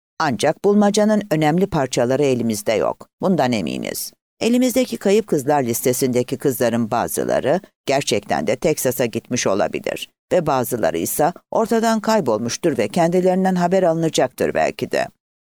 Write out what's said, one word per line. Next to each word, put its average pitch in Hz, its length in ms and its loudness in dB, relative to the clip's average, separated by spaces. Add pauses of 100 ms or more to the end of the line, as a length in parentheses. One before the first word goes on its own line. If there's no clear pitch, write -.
(180)
Ancak 143 460 -2
bulmacanın 208 680 2
önemli 156 360 2
parçaları 131 560 0
elimizde 117 500 0
yok. - 360 -2 (140)
Bundan 147 300 0
eminiz. 64 600 -6 (280)
Elimizdeki 247 560 2
kayıp 208 300 2
kızlar 147 360 0
listesindeki 123 760 -2
kızların 117 520 0
bazıları 87 720 0 (260)
gerçekten 104 600 -2
de 113 100 0
Teksas'a 139 500 0
gitmiş 117 400 -6
olabilir. 95 640 -2 (220)
Ve 165 140 2
bazıları 117 520 0
ise 147 340 0 (180)
ortadan 220 500 0
kaybolmuştur 131 800 0
ve 107 100 0
kendilerinden 185 640 2
haber 180 280 2
alınacaktır 160 720 0
belki 76 360 -2
de. 65 180 -2 (420)